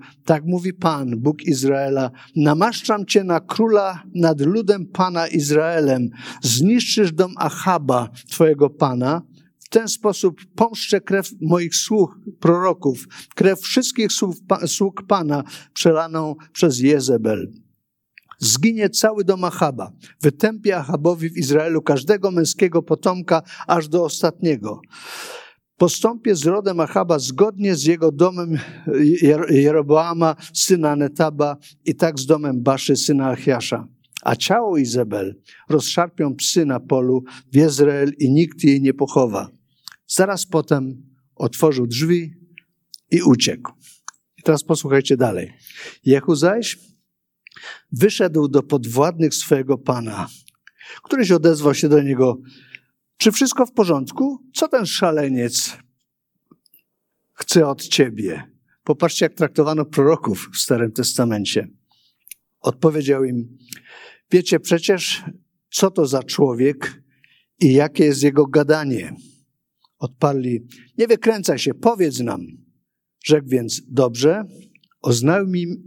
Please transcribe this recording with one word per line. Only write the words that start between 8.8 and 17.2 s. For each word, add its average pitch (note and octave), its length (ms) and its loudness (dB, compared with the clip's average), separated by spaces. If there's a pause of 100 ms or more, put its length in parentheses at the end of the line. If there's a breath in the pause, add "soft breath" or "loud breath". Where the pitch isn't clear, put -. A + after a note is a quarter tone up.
W - 100 -20
ten A3+ 200 2
sposób F#3+ 520 -2 (140)
pomszczę A3 460 -2
krew G3 300 -4 (100)
moich E3 360 -2
sług, - 420 0 (220)
proroków, E3+ 680 0 (280 loud breath)
krew F#3 260 2
wszystkich A#3+ 520 -2
sług F#3 240 -4 (120)
pa-, F#3 180 0
sług G3 420 -4
Pana D3+ 360 -2 (280 loud breath)
przelaną D#3+ 640 0 (160 loud breath)
przez C3+ 280 0
Jezebel. B2 720 0 (920)